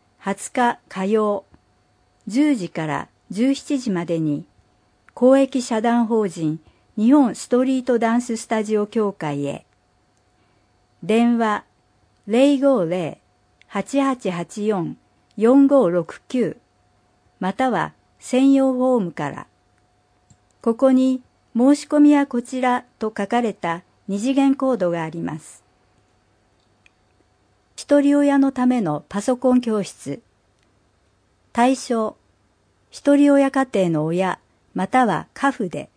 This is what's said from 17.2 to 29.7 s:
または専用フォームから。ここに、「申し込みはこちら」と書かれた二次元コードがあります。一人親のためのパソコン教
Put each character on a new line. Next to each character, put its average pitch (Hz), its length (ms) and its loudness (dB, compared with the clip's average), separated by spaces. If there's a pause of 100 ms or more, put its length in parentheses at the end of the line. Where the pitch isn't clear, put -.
ま 190 140 -4
た 262 180 -2
は 156 220 -2 (260)
専 269 340 2
用 269 200 2
フ 254 240 0
ォ - 20 2
ー 196 60 -2
ム 165 80 -8
か 147 180 -8
ら。 143 160 -14 (1120)
こ 226 140 -2
こ 262 160 2
に、 254 320 0 (340)
「申 269 200 4
し - 100 -12
込 302 140 2
み 294 160 6
は 277 100 2
こ 240 160 -4
ち 254 180 -8
ら」 247 240 -2 (140)
と 220 180 -6
書 196 120 -4
か 240 120 0
れ 220 140 -2
た 170 300 -8 (240)
二 196 100 -4
次 254 160 -2
元 277 220 2
コ 262 160 -2
ー 240 40 -2
ド 180 140 0
が 170 140 -4
あ 160 40 -8
り 165 140 -10
ま 160 160 -8
す。 - 240 -20 (2250)
一 285 240 2
人 285 180 2
親 285 200 2
の 269 120 2
た 254 160 -2
め 247 140 0
の 151 280 -4
パ 202 140 -6
ソ 254 140 -2
コ 254 180 2
ン 247 60 4
教 214 240 -2